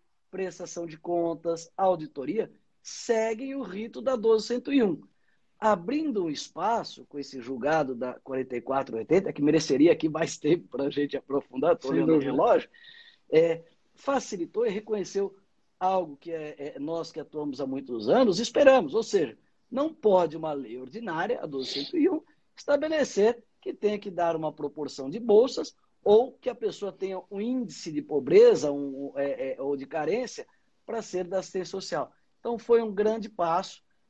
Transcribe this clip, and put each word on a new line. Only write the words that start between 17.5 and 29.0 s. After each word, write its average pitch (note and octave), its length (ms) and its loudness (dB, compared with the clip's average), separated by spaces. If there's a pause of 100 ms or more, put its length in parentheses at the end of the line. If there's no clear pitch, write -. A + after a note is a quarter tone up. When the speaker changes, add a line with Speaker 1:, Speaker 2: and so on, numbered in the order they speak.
Speaker 1:
há C#3 60 -4
muitos B2+ 420 -4
anos G3+ 300 6
esperamos, A#3+ 560 2
ou A3+ 80 0
seja, D3+ 360 -2 (320)
não D4 240 -4
pode F3+ 420 2
uma D#3 160 -6
lei B2 260 -8
ordinária, E3+ 640 -6
a - 60 -8
doze - 240 -6
cento C#4+ 260 -6
e D#4+ 140 4
um, D4+ 100 -2 (360)
estabelecer C#4+ 840 0 (180)
que - 120 -8
tenha G#3 240 -2
que G#3 140 -10
dar E3+ 240 0
uma D#3 180 -2
proporção C#3+ 560 -8
de F#3+ 120 -6
bolsas A#3 560 4 (260)
ou A3 300 6
que - 180 -6
a A#3 40 -4
pessoa G3 380 -6
tenha F#3+ 380 -6
um G3+ 100 -6
índice A#3+ 520 -4
de D3 100 -4
pobreza, D3+ 680 6
um, C#3 420 -6